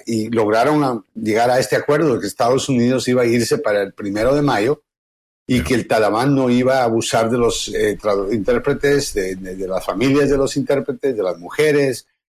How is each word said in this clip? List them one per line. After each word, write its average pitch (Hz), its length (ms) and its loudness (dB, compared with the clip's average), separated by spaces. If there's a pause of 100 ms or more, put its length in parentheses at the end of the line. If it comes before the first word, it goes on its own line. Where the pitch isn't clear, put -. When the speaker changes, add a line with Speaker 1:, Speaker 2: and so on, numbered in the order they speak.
Speaker 1:
Y 113 240 -4
lograron 117 520 2
a, 123 200 -4 (120)
llegar 113 360 0
a 127 80 2
este 131 180 0
acuerdo 147 380 2
de 98 80 -2
que 101 40 -8
Estados 123 440 0
Unidos 123 380 2
iba 123 140 2
a 120 40 2
irse 117 320 0
para 104 240 0
el 98 100 -6
primero 107 420 -2
de 147 60 2
mayo 131 420 0 (640)
y 123 120 0
Speaker 2:
Ya. - 60 0
Speaker 1:
que 131 100 0
el 107 120 0
talibán 113 480 2
no 131 140 2
iba 127 300 2
a 127 60 2
abusar 113 440 0
de 123 80 0
los, 117 320 0
eh, 107 320 -2
tradu-, 101 320 -2
intérpretes, 131 800 0
de, 92 240 -4
de, 92 200 -12
de 95 120 -6
las 95 160 -6
familias 135 460 0
de 139 80 2
los 135 180 -2
intérpretes, 135 580 -2
de 104 80 -2
las 90 140 -2
mujeres, 139 680 0 (240)